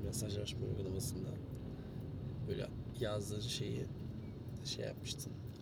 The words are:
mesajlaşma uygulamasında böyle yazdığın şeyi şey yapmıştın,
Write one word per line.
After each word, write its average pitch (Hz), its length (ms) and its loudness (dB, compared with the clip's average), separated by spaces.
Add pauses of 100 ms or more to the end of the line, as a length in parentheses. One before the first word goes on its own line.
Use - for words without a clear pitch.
mesajlaşma 104 600 2
uygulamasında 98 640 2 (1160)
böyle 101 200 2 (320)
yazdığın 104 400 4
şeyi 117 460 2 (800)
şey - 200 0
yapmıştın, - 480 -2 (280)